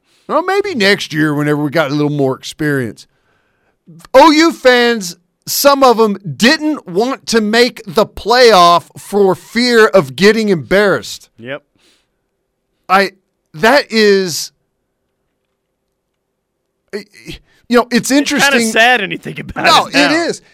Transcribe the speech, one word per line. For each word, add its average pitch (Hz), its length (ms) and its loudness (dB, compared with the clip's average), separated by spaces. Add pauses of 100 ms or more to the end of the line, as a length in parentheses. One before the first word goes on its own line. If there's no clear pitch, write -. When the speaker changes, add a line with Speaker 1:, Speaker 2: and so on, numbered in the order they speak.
(260)
Speaker 1:
Well, 294 160 -4
maybe 392 320 -4
next 202 380 -2
year 156 220 -2
whenever 147 280 -2
we 147 80 -4
got 151 200 -2
a 147 40 -6
little 147 160 -2
more 139 260 -2
experience. 139 720 -6 (1080)
O 311 160 8
U 311 220 2
fans, 233 640 0 (300)
some 277 380 2
of 226 160 4
'em 208 160 0 (200)
didn't 294 520 -2
want 226 400 -6
to 226 120 0
make 233 460 0
the 196 200 0
playoff 190 920 2
for 196 360 0
fear 233 520 0
of 139 300 0
getting 214 320 2
embarrassed. 175 880 -2
Speaker 2:
Yep. 131 280 -16 (1200)
Speaker 1:
I, 190 240 0 (420)
that 226 360 0
is, 196 640 0 (2500)
you 196 100 -10 (680)
know, 240 200 2
it's 240 200 -2
Speaker 2:
It's - 0 -
kinda 269 80 2
Speaker 1:
interesting. 277 540 0
Speaker 2:
sad 233 280 2
when 180 100 -6
you 165 80 -10
think - 200 -16
about - 260 -10
Speaker 1:
No, 294 220 2
Speaker 2:
it - 80 -10
now. 170 100 0
Speaker 1:
it 320 240 -2
is. - 140 -8 (120)